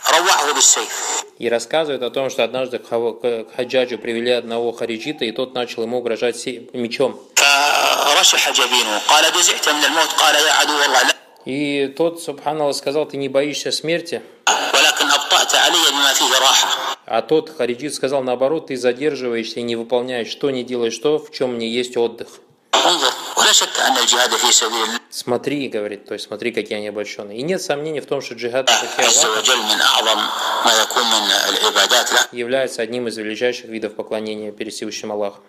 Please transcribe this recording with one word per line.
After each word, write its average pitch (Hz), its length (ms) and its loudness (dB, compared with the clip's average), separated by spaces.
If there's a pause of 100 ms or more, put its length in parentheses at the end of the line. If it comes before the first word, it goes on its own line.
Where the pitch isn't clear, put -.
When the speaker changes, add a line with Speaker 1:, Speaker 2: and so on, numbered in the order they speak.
Speaker 1:
روعه 151 440 4
بالسيف. - 360 4 (500)
Speaker 2:
И 120 100 -2
рассказывает 127 540 0
о 120 80 -2
том, 131 200 -2
что 123 140 0
однажды 120 340 -4
к - 100 -12
Хава-, 117 260 0
к, 117 300 -4
к - 120 -16
Хаджаджу 123 420 0
привели 117 320 -2
одного 117 420 0
хариджита, 117 520 -6
и 113 80 -4
тот 127 220 -6
начал 120 280 -4
ему 117 160 -2
угрожать 120 380 -2
се-, 123 360 -10
мечом. 120 460 -2 (880)
Speaker 1:
فرشح 151 440 4
جبينه، 123 480 2 (100)
قال: 156 240 6
«جزعت - 360 2
من 151 160 2
الموت؟» 160 280 2
قال: 151 220 4
«يا 151 180 4
عدو 143 200 2 (120)
الله، - 180 4
لا». 139 120 2 (300)
Speaker 2:
И 143 440 -2
тот, 165 340 -2
субханаллах, 143 540 -2
сказал: 147 300 -2
«Ты 139 100 -12
не 139 120 -4
боишься 135 440 0
смерти?» 160 500 -4 (520)
Speaker 1:
ولكن 147 360 4
أبطأت 143 440 2
علي 143 360 4
بما 139 220 2
فيه 131 260 2
راحة. 131 300 4 (380)
Speaker 2:
А 113 160 0
тот 156 340 0
хариджит 123 380 -4
сказал: 139 280 -2
«Наоборот, 135 460 0
ты 135 80 -4
задерживаешься 123 840 -2
и - 20 -4
не 117 140 -2
выполняешь, 120 520 -2
что 143 220 -2
не 127 140 -2
делаешь, 120 340 -2
то, 151 200 0
в 147 140 -10
чём 123 260 -4
не 113 100 -4
есть 123 280 -2
отдых». 113 320 -2 (580)
Speaker 1:
انظر، 160 260 2 (240)
ولا 208 160 4
شك - 280 2
أن 127 160 2
الجهاد 123 400 2
في - 160 2
سبيل 113 320 2
الله 113 160 -4 (100)
Speaker 2:
Смотри, 131 580 -4
говорит, 104 380 -6
то 113 80 -8
есть 101 120 -10
смотри, 110 260 -6
какие 107 260 -4
они 104 100 -6
обольщённые. 104 500 -8
И 127 40 -6
нет 175 200 -4
сомнений 147 380 -4
в - 60 -16
том, 139 140 -4
что - 140 -10
джихад 120 340 -2
на 113 80 4
пути - 260 -2
Speaker 1:
عز 117 220 4
Speaker 2:
Аллаха 110 160 0
Speaker 1:
وجل 120 220 2
من 110 180 0
أعظم 110 400 2 (460)
ما 117 60 4 (100)
يكون 120 220 0
من 107 260 0 (180)
العبادات 101 640 2
له. 117 80 4 (120)
Speaker 2:
является 123 500 -2
одним 120 260 -4
из 110 80 -8
величайших 113 500 -4
видов 110 280 -8
поклонения 107 580 -8
перед 107 200 -10
Всевышним 107 400 -8
Аллахом. 104 360 -6